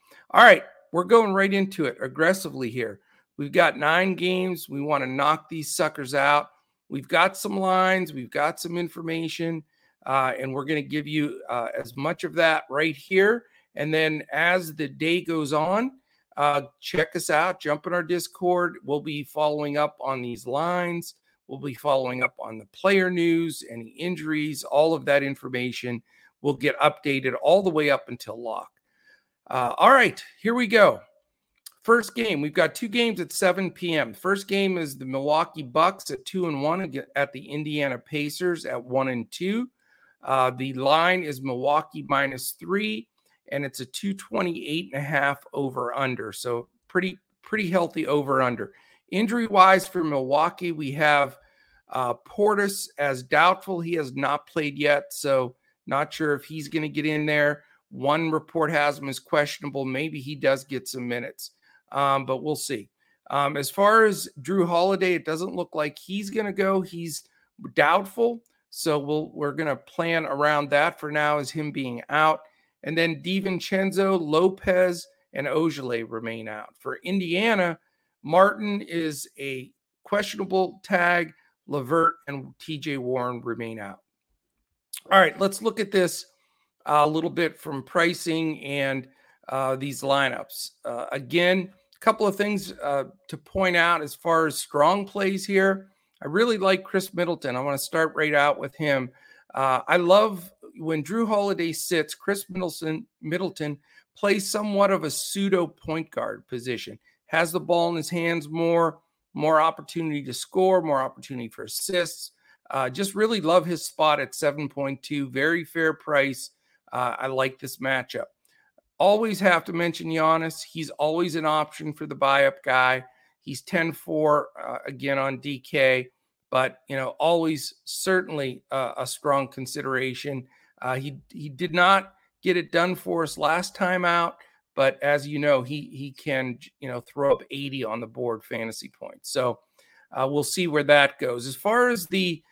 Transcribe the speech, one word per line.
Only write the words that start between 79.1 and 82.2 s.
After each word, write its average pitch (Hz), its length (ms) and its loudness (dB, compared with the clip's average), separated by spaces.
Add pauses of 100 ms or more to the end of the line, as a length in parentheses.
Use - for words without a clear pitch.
a 135 320 -10 (320)
questionable 196 800 -2
tag. 175 500 2 (340)
LeVert 147 500 0 (100)